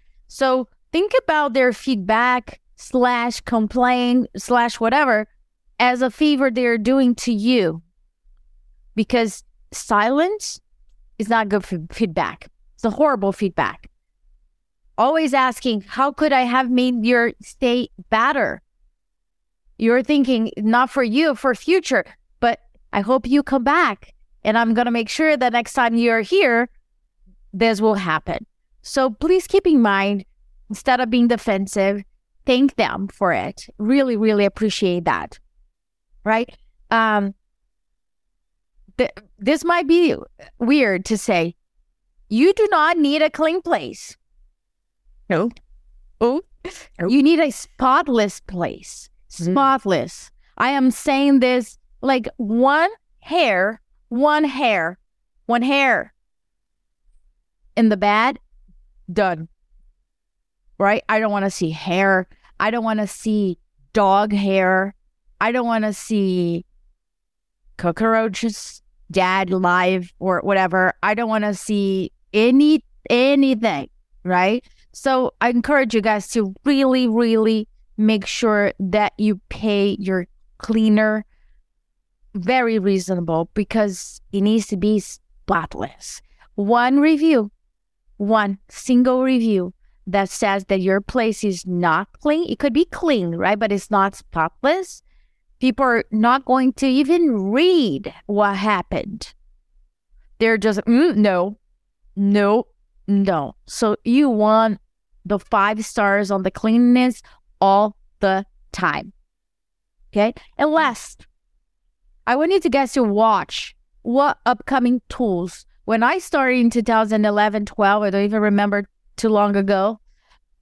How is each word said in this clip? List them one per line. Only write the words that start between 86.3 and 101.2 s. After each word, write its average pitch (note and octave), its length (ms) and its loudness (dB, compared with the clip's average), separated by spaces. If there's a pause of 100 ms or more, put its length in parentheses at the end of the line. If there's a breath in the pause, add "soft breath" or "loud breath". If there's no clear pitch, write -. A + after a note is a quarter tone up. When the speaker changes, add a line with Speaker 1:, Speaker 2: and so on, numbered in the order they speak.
Speaker 1:
One A#3+ 440 2
review, D4 520 2 (640)
one G3+ 400 0 (120)
single B3+ 520 0
review A3+ 540 0 (320)
that G3 220 0
says G3 360 -4
that F#3+ 160 -2
your F#3+ 200 0
place A3+ 420 -2
is F#3 240 -4
not F3 400 0 (120)
clean. D#4 300 0
It A3 80 -6
could C#4 160 -2
be D#4+ 120 2
clean, G3+ 500 -2
right? F#3 240 -2
But G#3+ 120 -2
it's G3+ 200 -4
not G3 240 0
spotless. C#4+ 880 -4 (560)
People C4 260 0
are A#3+ 240 0
not A#3+ 360 0
going C4 280 2
to - 140 -2
even C4 640 0
read C4 600 0 (140)
what G3+ 300 0
happened. G3 800 -4 (1080)
They're A3+ 180 2
just, G#3 300 -2
"Mm, B3 300 2
no, G3+ 420 0 (560)